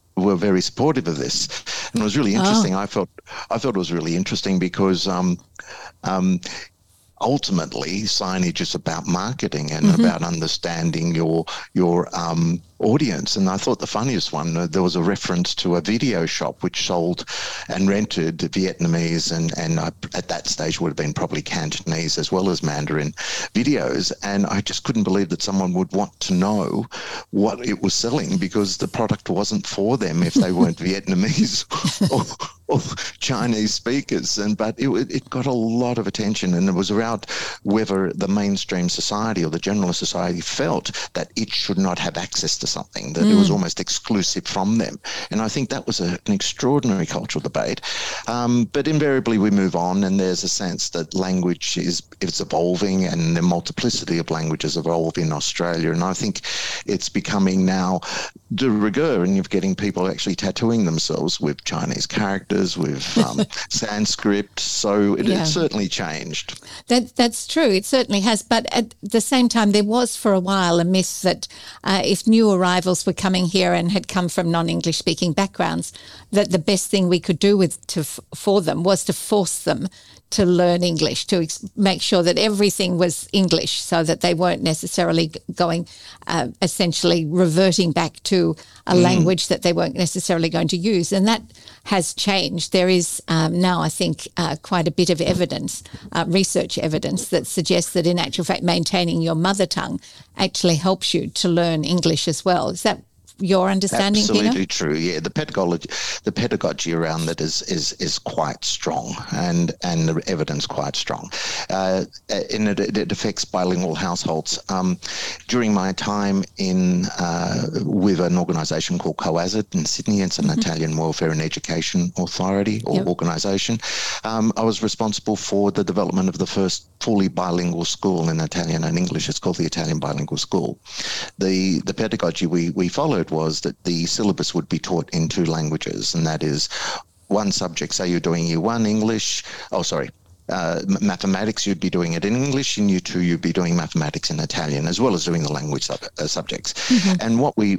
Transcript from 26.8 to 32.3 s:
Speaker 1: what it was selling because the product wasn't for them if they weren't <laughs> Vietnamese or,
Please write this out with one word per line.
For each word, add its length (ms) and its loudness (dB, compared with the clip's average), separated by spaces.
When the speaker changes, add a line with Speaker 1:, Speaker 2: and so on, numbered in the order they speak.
Speaker 1:
what 360 0
it 140 -2
was 120 2
selling 440 0
because 400 0
the 100 -4
product 420 -2
wasn't 380 0
for 300 0
them 260 0
if 100 0
they 180 4
weren't 260 4
<laughs> 120 -2
Vietnamese 760 0
or, 120 2